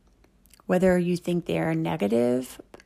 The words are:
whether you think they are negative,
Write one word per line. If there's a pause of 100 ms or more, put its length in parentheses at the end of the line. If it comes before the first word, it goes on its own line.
(680)
whether
you
think
they
are
negative, (260)